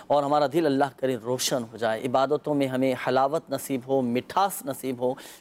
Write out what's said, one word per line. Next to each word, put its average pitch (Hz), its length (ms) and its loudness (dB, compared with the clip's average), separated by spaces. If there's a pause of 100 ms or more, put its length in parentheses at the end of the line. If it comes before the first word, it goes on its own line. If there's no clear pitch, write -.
اور 143 160 4
ہمارا 147 300 2
دل 165 120 2
اللہ 139 340 2
کرے 131 160 0
روشن 123 560 -2
ہو 110 60 -14
جائے، 113 280 0
عبادتوں 135 480 0
میں 139 140 2
ہمیں 131 260 2 (140)
حلاوت 139 420 0
نصیب 135 380 -4
ہو، 135 140 2
مٹھاس 127 640 -2
نصیب 131 340 -6
ہو، 127 140 0 (280)